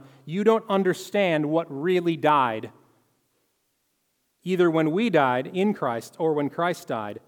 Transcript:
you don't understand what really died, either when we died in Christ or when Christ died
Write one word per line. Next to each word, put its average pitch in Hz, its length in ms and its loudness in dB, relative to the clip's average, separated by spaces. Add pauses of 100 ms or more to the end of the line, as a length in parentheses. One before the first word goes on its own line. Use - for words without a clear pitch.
(260)
you 190 200 -4
don't 226 240 4
understand 185 800 0
what 165 220 0
really 170 460 0
died, 127 560 2 (1700)
either 175 280 2
when 160 200 2
we 220 180 0
died 135 380 2
in 190 260 -2
Christ 120 460 -6
or 160 140 0
when 143 160 -2
Christ 170 380 -4
died 107 400 -8